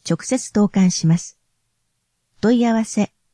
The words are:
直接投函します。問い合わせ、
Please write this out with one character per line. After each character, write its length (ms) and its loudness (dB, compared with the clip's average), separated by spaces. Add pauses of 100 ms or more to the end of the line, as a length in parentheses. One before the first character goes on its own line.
直 140 -2
接 280 -6
投 180 2
函 200 2
し 180 -2
ま 120 4
す。 200 -12 (1000)
問 180 2
い 80 2
合 60 0
わ 140 0
せ、 260 -2 (220)